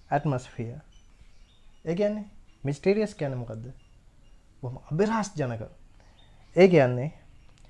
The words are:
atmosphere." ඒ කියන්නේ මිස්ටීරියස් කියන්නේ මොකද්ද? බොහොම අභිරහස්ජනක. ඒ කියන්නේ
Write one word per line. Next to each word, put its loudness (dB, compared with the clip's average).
atmosphere." -4
ඒ -4
කියන්නේ -2
මිස්ටීරියස් 0
කියන්නේ -6
මොකද්ද? -10
බොහොම -10
අභිරහස්ජනක. -2
ඒ 10
කියන්නේ 4